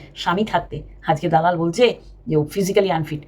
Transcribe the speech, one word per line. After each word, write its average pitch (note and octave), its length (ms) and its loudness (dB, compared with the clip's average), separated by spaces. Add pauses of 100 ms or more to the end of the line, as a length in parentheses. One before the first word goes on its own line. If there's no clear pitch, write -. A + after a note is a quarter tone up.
(160)
স্বামী G3 280 0
থাকতে। - 380 -4 (240)
আজকে E3 220 0
দালাল E3+ 280 2
বলছে E3+ 440 2 (260)
যে D#3 100 0
ও D3+ 80 2
physically F#3+ 460 0
unfit D#3 380 -4